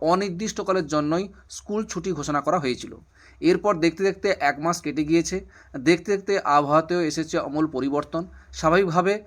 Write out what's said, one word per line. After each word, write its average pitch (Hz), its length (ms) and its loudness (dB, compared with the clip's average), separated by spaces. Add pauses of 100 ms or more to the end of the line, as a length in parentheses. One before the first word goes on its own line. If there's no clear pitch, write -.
(120)
অনির্দিষ্টকালের 190 800 -2
জন্যই 151 320 0 (320)
স্কুল 208 240 -6 (100)
ছুটি 180 280 -6
ঘোষণা 147 280 -2
করা 175 120 2
হয়েছিল। 127 340 -4 (480)
এরপর 185 320 4 (120)
দেখতে 165 240 0
দেখতে 196 200 -2 (200)
এক 139 160 0
মাস 170 200 0
কেটে 147 200 -2
গিয়েছে। 165 320 0 (520)
দেখতে 175 220 4
দেখতে 196 220 -2 (240)
আবহাওয়াতেও 160 440 2 (100)
এসেছে 160 260 -4 (100)
আমূল 151 280 0
পরিবর্তন। 143 480 -2 (360)
স্বাভাবিকভাবে 175 540 2 (140)